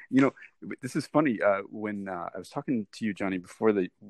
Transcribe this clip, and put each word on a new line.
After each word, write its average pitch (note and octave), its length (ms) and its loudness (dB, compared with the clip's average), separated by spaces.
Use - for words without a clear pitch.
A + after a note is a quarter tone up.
You C3 120 6
know, C3+ 120 4
this C3 140 -6
is D3 100 -2
funny. C#3+ 340 2
Uh, G2 300 4
when, G#2 380 -6
uh, F2 260 -6
I F#2+ 60 -10
was F2 100 -14
talking B2+ 440 -4
to A2+ 120 -6
you, G#2 80 0
Johnny, F#2+ 240 -2
before G#2+ 340 0
the, F#2+ 200 2